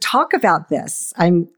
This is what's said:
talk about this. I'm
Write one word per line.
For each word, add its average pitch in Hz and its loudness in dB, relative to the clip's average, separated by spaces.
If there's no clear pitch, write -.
talk 302 0
about 180 0
this. - -8
I'm 175 4